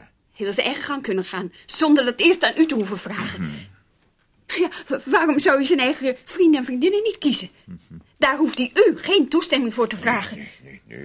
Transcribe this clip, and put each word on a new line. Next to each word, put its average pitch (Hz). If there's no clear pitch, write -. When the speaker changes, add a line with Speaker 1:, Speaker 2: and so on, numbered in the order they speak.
Speaker 1:
Hij -
wil 202
zijn -
eigen 269
gang 277
kunnen 190
gaan, 180
zonder 294
dat 240
eerst 349
aan -
u 320
te 311
hoeven 202
vragen. -
Speaker 2:
Mhm. 78
Speaker 1:
Ja, 349
wa-, 269
waarom 302
zou 330
je 277
zijn 285
eigen 262
vrienden 320
en 247
vriendinnen 320
niet 440
kiezen? 254
Speaker 2:
Mhm. 175
Speaker 1:
Daar 285
hoeft 285
hij 247
u 339
geen 370
toestemming 277
voor 233
te 226
vragen. 208
Speaker 2:
Nee, -
nee, 135
nee, 58